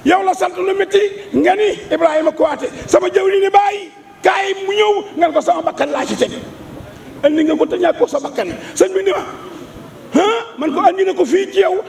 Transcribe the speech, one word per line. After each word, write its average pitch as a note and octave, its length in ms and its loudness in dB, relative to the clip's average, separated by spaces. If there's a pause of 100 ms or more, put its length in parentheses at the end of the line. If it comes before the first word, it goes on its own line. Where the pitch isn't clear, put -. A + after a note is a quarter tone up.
Yow F4+ 180 4
la F#4 100 2
sant F#4 240 -4
lu F#4+ 200 0
métti G4 240 2 (320)
nga D#4+ 220 4
ni G#4 180 2 (180)
Ibrahima D#4 400 2
Kouaté, D4+ 360 -2 (180)
sama - 240 4
jëwriñ F#4+ 320 0
ni G4 80 2
bàyyi, G4+ 400 2 (320)
kaay G4 320 2 (120)
mu G4 100 -2
ñëw, G#4+ 180 4 (240)
nga E4 100 2
ne D#4 60 -2
ko D4+ 80 2
sama E4 200 0
bakkan D4 280 -2
laa C4+ 160 -4
ci - 100 -6
teg. B3 160 0 (920)
Andi D#4 200 4
nga D#4 120 2
ko D#4 100 2
te F#4 120 -2
ñàkkoo F4 300 2
sa C#4+ 120 -2
bakkan. E4 340 -4 (220)
Sëñ F#4+ 180 2
bi - 100 0
ni F#4+ 80 2
ma, - 120 -2 (960)
ah, A4+ 380 0
man D4 140 -2
ko F4 120 -2
andi F#4+ 200 4
na F#4 80 0
ko F4 120 2
fii F#4 260 0
ci F#4+ 80 0
yow F#4+ 300 2